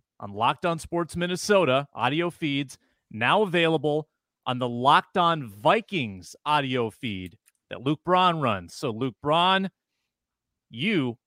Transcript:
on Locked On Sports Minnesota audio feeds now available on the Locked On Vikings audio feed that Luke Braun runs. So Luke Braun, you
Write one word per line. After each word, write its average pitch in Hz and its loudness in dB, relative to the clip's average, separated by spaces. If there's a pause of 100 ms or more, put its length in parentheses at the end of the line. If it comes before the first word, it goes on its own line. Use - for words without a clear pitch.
(180)
on 101 -14
Locked 120 0
On 165 0
Sports 170 -6
Minnesota 170 2
audio 151 -2
feeds 143 -4 (320)
now 131 2
available 160 0 (380)
on 127 -2
the 123 -2
Locked 131 2
On 165 2
Vikings 110 -2
audio 131 0
feed 95 -10 (320)
that 92 -10
Luke 143 -2
Braun 180 2
runs. 98 -2
So 135 -6
Luke 113 -6
Braun, 180 0 (1000)
you 131 -2 (100)